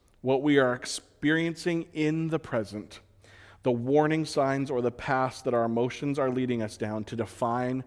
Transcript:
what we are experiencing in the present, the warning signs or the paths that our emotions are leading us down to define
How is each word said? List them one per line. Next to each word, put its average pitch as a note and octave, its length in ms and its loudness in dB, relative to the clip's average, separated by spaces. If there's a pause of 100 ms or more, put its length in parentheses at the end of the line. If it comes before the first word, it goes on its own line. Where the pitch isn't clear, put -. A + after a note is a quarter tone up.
(200)
what C3 220 2
we D3 160 6
are B2+ 160 6
experiencing E3 1200 -2
in D#3 340 0
the D#3 120 -2
present, G#2 600 -6 (600)
the C3 100 2
warning D3+ 540 2
signs C#3 440 0
or B2+ 120 -2
the A#2+ 100 0
paths C3 520 -2
that B2+ 100 0
our A#2 100 4
emotions B2 560 0
are C3+ 100 2
leading B2 320 0
us G#2+ 140 -6
down G#2+ 300 -4
to - 100 -10
define B2 720 -2